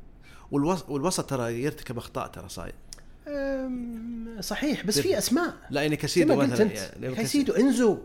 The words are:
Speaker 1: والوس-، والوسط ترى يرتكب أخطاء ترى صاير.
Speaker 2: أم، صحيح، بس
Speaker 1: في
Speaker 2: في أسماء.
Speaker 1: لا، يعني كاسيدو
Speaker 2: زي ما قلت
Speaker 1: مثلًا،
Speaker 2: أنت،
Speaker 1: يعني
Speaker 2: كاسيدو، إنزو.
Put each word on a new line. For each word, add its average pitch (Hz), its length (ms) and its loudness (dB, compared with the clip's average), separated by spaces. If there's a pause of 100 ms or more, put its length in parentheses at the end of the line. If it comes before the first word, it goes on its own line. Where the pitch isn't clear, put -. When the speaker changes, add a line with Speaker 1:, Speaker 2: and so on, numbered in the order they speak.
(500)
Speaker 1:
والوس-، 147 380 0
والوسط 143 420 -2
ترى 117 320 -2
يرتكب 139 360 -4
أخطاء - 280 -6
ترى - 220 -12
صاير. 87 260 -10 (540)
Speaker 2:
أم، 240 1120 -6
صحيح، 220 460 -2
بس 208 120 2
Speaker 1:
في - 40 4
Speaker 2:
في 339 160 2
أسماء. 294 360 0 (160)
Speaker 1:
لا، 139 120 0
يعني 151 140 2
كاسيدو 175 320 4
Speaker 2:
زي 277 80 6
ما 139 60 4
قلت 139 100 2
Speaker 1:
مثلًا، 214 140 4
Speaker 2:
أنت، - 360 -6
Speaker 1:
يعني 131 120 -4
Speaker 2:
كاسيدو، 233 380 2
إنزو. 233 520 6